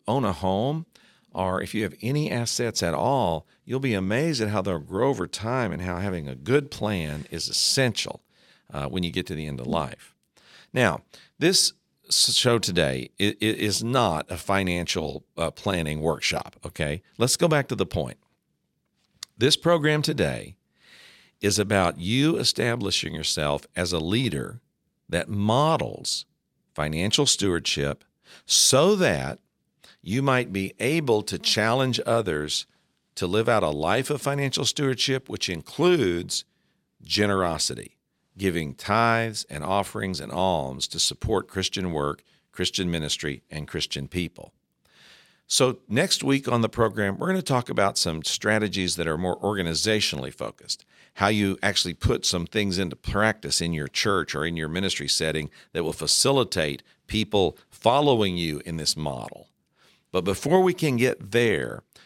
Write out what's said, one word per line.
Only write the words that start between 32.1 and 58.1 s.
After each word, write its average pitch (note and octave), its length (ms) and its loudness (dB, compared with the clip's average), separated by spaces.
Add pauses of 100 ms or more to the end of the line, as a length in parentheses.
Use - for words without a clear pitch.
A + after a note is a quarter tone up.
to - 120 -4
live A2 220 2
out A2 140 4
a D#2+ 60 2
life E2+ 400 0
of D3 120 -4
financial C#3 420 -2
stewardship, C3 640 -2
which - 220 -6
includes F#2+ 960 0 (560)
generosity, F2+ 960 0 (400)
giving E2 380 0
tithes A2+ 760 2
and D2 140 -8
offerings F#2+ 560 -2
and C#2+ 120 -10
alms D2+ 560 0
to E2 120 -6
support - 480 0
Christian F#2+ 440 -4
work, D2 320 -2 (280)
Christian F2+ 400 -2
ministry, D2+ 580 -4
and D2+ 180 -10
Christian D2 400 -6
people. - 460 -8 (920)
So - 320 2 (100)
next D3 340 2
week C#3 240 0
on A#2+ 140 2
the A2 80 2
program, G#2+ 480 0
we're - 100 -2
gonna F#3 140 0
talk B2+ 280 0
about A2 280 2
some D#2+ 260 -2
strategies G2 720 0
that E2 100 0
are D#2 100 0
more F2+ 220 -2
organizationally F2+ 920 0
focused, - 520 -10 (300)
how G2 140 2
you G#2+ 340 2
actually F#2+ 320 0
put - 280 0
some F2 220 0
things G2 320 -2
into F#2 180 -4
practice G#2 640 -2
in E2+ 120 -2
your D2+ 140 -4
church F#2 480 -2
or D2 100 -2
in E2+ 100 -4
your D#2 140 -4
ministry F2 380 -2
setting D#2 420 -2 (240)
that F2 100 -2
will D#2+ 80 0
facilitate E2+ 920 0 (240)
people G#2 500 2 (120)
following A#2 680 4